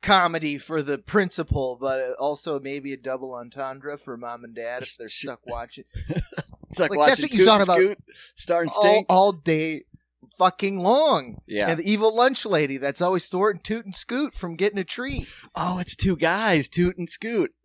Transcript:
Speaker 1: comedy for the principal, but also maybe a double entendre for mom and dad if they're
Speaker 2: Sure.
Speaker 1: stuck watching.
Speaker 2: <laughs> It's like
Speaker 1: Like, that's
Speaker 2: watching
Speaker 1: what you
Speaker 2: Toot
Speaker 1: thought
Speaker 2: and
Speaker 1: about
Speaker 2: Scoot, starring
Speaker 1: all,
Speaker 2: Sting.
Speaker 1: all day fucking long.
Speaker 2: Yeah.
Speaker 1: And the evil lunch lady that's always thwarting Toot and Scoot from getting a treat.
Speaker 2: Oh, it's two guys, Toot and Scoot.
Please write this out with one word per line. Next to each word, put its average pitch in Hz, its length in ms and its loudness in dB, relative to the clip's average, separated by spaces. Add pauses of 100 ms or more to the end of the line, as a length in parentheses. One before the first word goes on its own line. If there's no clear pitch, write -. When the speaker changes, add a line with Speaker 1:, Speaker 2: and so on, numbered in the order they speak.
Speaker 1:
comedy 165 560 2
for 156 240 -4
the 139 160 -4
principal, 151 800 -2
but 131 380 -4
also 147 400 -4
maybe 139 340 -10
a 135 40 -10
double 131 360 -8
entendre 131 640 -12
for 135 200 -14
mom 120 260 -12
and 117 140 -18
dad 120 260 -8
if - 160 -14
they're 113 100 -12
Speaker 2:
Sure. 135 260 -8
Speaker 1:
stuck - 120 -20
watching. 120 380 -12 (240)
Speaker 2:
<laughs> - 60 -4 (560)
It's - 100 -6
like - 100 2
Speaker 1:
Like, 262 200 4
that's - 0 - (100)
Speaker 2:
watching - 60 0
Speaker 1:
what 277 80 -4
you 220 40 2
Speaker 2:
Toot 185 80 8
Speaker 1:
thought 214 140 8
Speaker 2:
and 190 80 2
Speaker 1:
about 196 80 4
Speaker 2:
Scoot, 190 220 2 (360)
starring 170 420 -2
Speaker 1:
all, 214 60 2
Speaker 2:
Sting. 208 260 6
Speaker 1:
all 190 240 6
day 156 520 -2 (520)
fucking 190 440 0
long. 202 680 2
Speaker 2:
Yeah. 104 220 -2
Speaker 1:
And 165 100 0
the 185 100 -4
evil 214 240 4
lunch 247 320 2
lady 151 340 0
that's 139 220 -4
always 180 280 0
thwarting 190 340 -2
Toot 226 220 -6
and 196 100 -14
Scoot 262 380 -6
from 170 240 -10
getting 202 240 -2
a 185 40 -4
treat. 262 440 -8 (260)
Speaker 2:
Oh, 180 240 -2
it's 180 160 -6
two 185 220 0
guys, 170 520 2
Toot 180 300 0
and 170 100 -6
Scoot. 220 460 -2 (100)